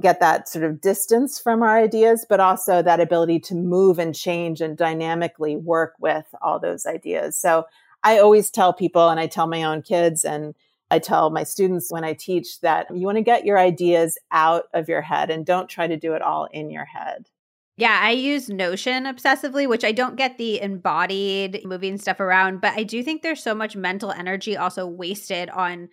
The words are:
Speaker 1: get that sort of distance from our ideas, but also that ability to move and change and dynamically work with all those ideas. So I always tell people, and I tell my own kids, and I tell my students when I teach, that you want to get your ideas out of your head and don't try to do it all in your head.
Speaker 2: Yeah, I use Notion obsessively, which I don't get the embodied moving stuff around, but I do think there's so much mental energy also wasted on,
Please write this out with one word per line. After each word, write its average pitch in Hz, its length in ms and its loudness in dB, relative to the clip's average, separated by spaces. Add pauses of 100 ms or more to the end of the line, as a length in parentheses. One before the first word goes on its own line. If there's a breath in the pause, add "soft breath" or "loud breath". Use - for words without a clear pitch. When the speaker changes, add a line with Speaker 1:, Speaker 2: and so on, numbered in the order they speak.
Speaker 1:
get 170 180 4
that 160 300 2
sort 160 160 -4
of 156 160 -4
distance 226 580 0
from 226 240 2
our 220 140 4
ideas, 226 500 4
but 190 140 4
also 185 400 4
that 170 180 4
ability 170 400 2
to - 160 -8
move 180 420 4
and 165 160 -2
change 170 460 -4
and 156 180 -4
dynamically 165 760 -2
work 165 440 0
with 156 260 -2 (160)
all 160 180 -2
those 170 260 -6
ideas. 160 520 -6
So 165 280 2 (380 soft breath)
I 175 160 6
always 214 320 8
tell 185 220 4
people, 170 360 4
and 160 100 0
I 160 80 -2
tell 160 200 -2
my 165 160 -4
own 156 180 -2
kids, 170 440 0
and 151 280 -8 (380)
I 165 80 4
tell 160 300 2
my 156 160 -4
students 185 440 -2
when 165 140 -6
I 156 100 -4
teach, - 480 -6
that 165 320 0
you 180 120 -4
want 202 120 -2
to 220 60 0
get 233 220 2
your 202 120 4
ideas 175 640 2 (100)
out 165 440 2
of 165 160 -4
your 156 120 -2
head 151 300 -2
and 160 140 -8
don't 180 240 -2
try 170 180 -4
to 165 100 -4
do 160 160 -4
it 160 80 -4
all 156 300 -4
in 151 180 -12
your 151 160 -10
head. - 440 -12 (500)
Speaker 2:
Yeah, 220 220 4
I 214 100 2
use 269 380 -2
Notion 202 560 -4
obsessively, 277 600 -2
which 240 200 0
I 220 80 0
don't 247 240 -2
get 254 200 -2
the 226 220 -4
embodied 196 1040 -2
moving 190 340 -6
stuff 190 220 -4
around, 190 400 2
but 208 160 0
I 220 80 -2
do 226 180 -6
think 311 200 -6
there's 320 200 -6
so 220 140 -4
much 214 220 -8
mental 190 340 -6
energy 190 460 -6
also 185 280 -4
wasted 180 640 -8
on, 175 440 -6